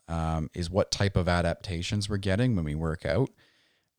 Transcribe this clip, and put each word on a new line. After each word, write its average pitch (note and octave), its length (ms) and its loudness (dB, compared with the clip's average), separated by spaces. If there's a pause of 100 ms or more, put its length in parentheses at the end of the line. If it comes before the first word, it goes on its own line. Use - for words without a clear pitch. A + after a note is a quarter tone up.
um, D#2+ 440 -2
is F2 160 -4
what F#2 220 2
type G2+ 240 0
of F2+ 140 2
adaptations F2 800 0
we're G#2 80 -2
getting G2+ 400 2
when E2 80 0
we D2 100 -2
work D#2+ 300 -2
out. E2+ 240 2 (680)